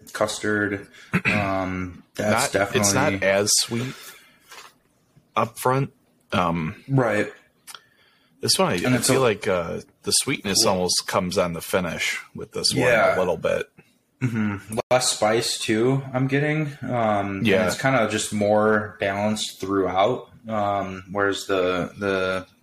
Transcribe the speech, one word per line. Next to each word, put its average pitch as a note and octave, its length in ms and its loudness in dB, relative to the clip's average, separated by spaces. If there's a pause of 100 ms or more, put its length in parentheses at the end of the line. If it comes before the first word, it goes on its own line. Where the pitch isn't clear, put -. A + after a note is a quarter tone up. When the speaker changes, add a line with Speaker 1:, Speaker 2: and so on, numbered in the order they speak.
(120)
Speaker 1:
custard. G#2 760 -2 (260)
Speaker 2:
<clears throat> - 140 0
Speaker 1:
Um, F#2+ 760 -2 (120)
that's G#2+ 380 0
Speaker 2:
not, G2+ 240 0
it's G#2 160 2
not C3 200 2
Speaker 1:
definitely G2 160 -2
Speaker 2:
as G2+ 220 2 (100)
sweet A#2+ 340 -4 (1400)
up A#2 220 -2
front. C3 340 0 (400)
Um, E2+ 420 0 (140)
Speaker 1:
Right. A#2 440 2 (1120)
Speaker 2:
this - 160 0
one, F3+ 140 2
I, - 40 0
Speaker 1:
And F2 180 -2
Speaker 2:
I - 40 2
Speaker 1:
it's A2+ 100 -2
Speaker 2:
feel C3 140 4
Speaker 1:
a - 20 4
Speaker 2:
like, G#2+ 240 0
uh, F2+ 320 -2 (220)
the G#2 100 -6
sweetness G2+ 540 0
almost F2+ 400 0
comes F#2 320 0
on F2 160 2
the D#2+ 80 -8
finish - 580 -2 (140)
with - 180 -14
this - 220 -2
one C3 120 2
Speaker 1:
Yeah. G2+ 300 4
Speaker 2:
a - 20 -2
little F2+ 200 0
bit. F2 320 -2 (500)
Speaker 1:
Mm-hmm. A2 580 -2 (120)
Less B2+ 220 2
spice A2+ 460 0
too, B2 440 2 (100)
I'm C3 140 0
getting. D3 460 0 (100)
Um, G#2 560 0
and G#2 80 0
Speaker 2:
Yeah. F#2+ 220 4
Speaker 1:
it's - 120 -4
kinda C3 300 2
just G#2+ 220 -4
more G#2+ 680 2
balanced G#2 600 -2
throughout. G2 680 0 (200)
Um, G2+ 640 -2
whereas G2 340 0
the, F2+ 500 0
the F#2 500 -2 (160)